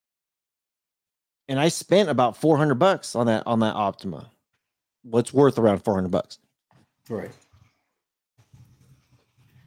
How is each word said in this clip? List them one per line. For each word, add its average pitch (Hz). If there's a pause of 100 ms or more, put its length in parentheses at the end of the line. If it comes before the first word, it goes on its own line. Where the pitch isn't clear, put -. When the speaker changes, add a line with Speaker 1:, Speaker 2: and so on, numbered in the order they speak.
(1500)
Speaker 1:
And 135
I 151
spent 175
about 123
four 151
hundred 147
bucks 180
on 117
that, 110
on 113
that 110
Optima. 98 (720)
What's 117
worth 139
around 104
four 107
hundred 92
bucks. - (680)
Speaker 2:
Right. 104 (2250)